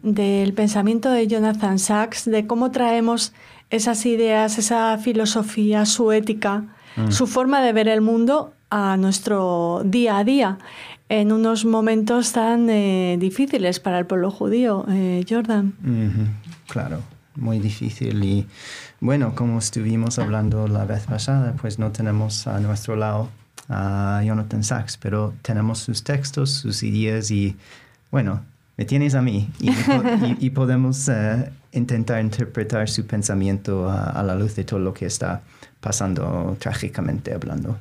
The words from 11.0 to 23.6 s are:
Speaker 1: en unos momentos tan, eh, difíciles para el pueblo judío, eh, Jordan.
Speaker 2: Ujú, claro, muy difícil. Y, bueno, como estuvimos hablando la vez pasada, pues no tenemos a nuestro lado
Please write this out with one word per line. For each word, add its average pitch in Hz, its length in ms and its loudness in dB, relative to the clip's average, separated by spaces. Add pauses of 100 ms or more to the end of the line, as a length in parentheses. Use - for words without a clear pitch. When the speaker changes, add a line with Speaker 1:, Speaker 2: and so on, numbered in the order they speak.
Speaker 1:
en 214 240 2
unos 220 340 2
momentos 226 680 2
tan, 233 400 2
eh, 190 480 2
difíciles 190 600 0
para 180 200 0
el 180 80 -2
pueblo 185 240 0
judío, 208 580 0
eh, 185 400 2
Jordan. 214 540 0
Speaker 2:
Ujú, 110 420 2 (420)
claro, 78 340 -6 (340)
muy 113 240 -2
difícil. 107 640 -2
Y, 101 240 0 (540)
bueno, 127 340 0
como 117 240 0
estuvimos 113 580 -2
hablando 107 500 0
la 104 180 0
vez 104 200 -4
pasada, 120 560 0
pues 107 160 -6
no 110 140 -2
tenemos 107 560 -2
a 101 120 -4
nuestro 104 360 -2
lado 107 340 -2 (400)